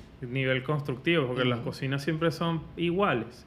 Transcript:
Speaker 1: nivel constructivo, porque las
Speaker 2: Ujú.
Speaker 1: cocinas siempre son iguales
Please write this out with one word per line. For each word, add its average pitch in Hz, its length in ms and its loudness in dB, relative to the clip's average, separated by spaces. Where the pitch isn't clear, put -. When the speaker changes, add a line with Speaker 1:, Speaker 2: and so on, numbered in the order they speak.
Speaker 1:
nivel 131 420 0
constructivo, 147 640 0
porque 123 180 0
las 123 140 2
Speaker 2:
Ujú. - 100 -6
Speaker 1:
cocinas 139 320 -2
siempre 160 280 0
son 165 300 0
iguales 170 720 0